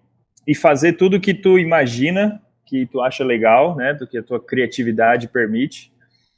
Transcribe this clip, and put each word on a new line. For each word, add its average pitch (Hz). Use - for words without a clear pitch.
e 147
fazer 160
tudo 185
que 190
tu 185
imagina, 165
que 131
tu 127
acha 131
legal, 123
né, 135
do 139
que 123
a 113
tua 123
criatividade 117
permite, 117